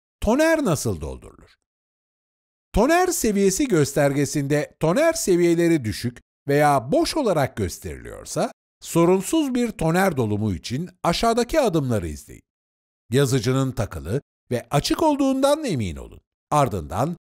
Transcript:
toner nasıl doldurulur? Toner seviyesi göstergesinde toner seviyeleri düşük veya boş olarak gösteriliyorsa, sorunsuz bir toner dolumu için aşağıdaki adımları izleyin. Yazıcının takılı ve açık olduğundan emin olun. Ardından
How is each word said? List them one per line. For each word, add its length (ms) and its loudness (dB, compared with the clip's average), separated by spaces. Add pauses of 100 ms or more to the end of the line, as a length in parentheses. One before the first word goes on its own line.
(220)
toner 440 2
nasıl 360 -2
doldurulur? 540 -14 (1160)
Toner 340 4
seviyesi 600 0
göstergesinde 1120 0
toner 340 2
seviyeleri 720 2
düşük 360 -6 (260)
veya 440 2
boş 260 0
olarak 400 0
gösteriliyorsa, 960 -6 (300)
sorunsuz 720 0
bir 160 -2
toner 460 0
dolumu 360 0
için 360 -8 (140)
aşağıdaki 560 0
adımları 480 0
izleyin. 360 -14 (680)
Yazıcının 600 2
takılı 500 -6 (300)
ve 200 -4
açık 320 0
olduğundan 640 2
emin 300 -4
olun. 260 -16 (300)
Ardından 680 0 (120)